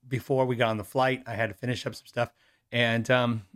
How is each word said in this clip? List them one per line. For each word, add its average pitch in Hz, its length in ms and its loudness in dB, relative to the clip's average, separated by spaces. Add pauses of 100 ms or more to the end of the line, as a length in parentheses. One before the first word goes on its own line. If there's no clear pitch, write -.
before 131 380 0
we 127 100 0
got 117 140 2
on 110 80 -2
the 101 60 -6
flight. 131 420 0
I 117 80 -10
had 110 160 -2
to 101 60 -12
finish 123 320 -6
up 113 80 -6
some - 100 -20
stuff, - 260 -4 (400)
and, 117 380 0
um, 120 340 2 (120)